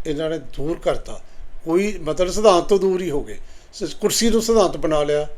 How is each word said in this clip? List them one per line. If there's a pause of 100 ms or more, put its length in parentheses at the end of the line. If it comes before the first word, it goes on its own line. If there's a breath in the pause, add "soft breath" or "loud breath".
ਇਹਨਾਂ
ਨੇ
ਦੂਰ
ਕਰਤਾ, (440 soft breath)
ਕੋਈ
ਮਤਲਬ
ਸਿਧਾਂਤ
ਤੋਂ
ਦੂਰ
ਹੀ
ਹੋ
ਗਏ, (360 soft breath)
ਸ-,
ਕੁਰਸੀ
ਨੂੰ
ਸਿਧਾਂਤ
ਬਣਾ
ਲਿਆ (100)